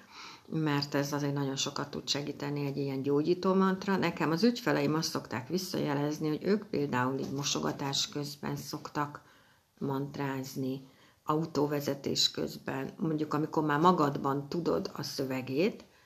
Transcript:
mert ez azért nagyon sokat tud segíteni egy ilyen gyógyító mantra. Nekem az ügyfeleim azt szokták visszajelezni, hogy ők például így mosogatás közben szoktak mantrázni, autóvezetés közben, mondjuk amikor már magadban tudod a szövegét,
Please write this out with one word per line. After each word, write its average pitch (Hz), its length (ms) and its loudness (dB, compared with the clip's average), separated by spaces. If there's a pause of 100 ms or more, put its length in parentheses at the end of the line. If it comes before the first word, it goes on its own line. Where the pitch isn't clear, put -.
(460)
mert 147 480 0
ez 143 180 2
azért 143 220 0
nagyon 139 220 0
sokat 143 340 -4
tud 151 180 -6
segíteni 143 580 -2
egy 139 100 -4
ilyen 139 260 -2
gyógyító 170 520 4
mantra. 190 420 4
Nekem 170 340 2
az 165 140 4
ügyfeleim 151 500 4
azt 160 160 0
szokták 123 380 -4
visszajelezni, 151 800 0
hogy 151 160 -2
ők 208 220 2
például 135 520 0
így 135 140 -4
mosogatás 143 760 -2
közben 143 480 -6
szoktak 147 680 -6 (560)
mantrázni, 135 1040 -4 (480)
autóvezetés 147 1000 0
közben, 139 640 -4
mondjuk 151 380 0
amikor 156 300 2
már 147 160 2
magadban 143 680 4
tudod 165 460 0
a - 80 -6
szövegét, 135 840 -2 (220)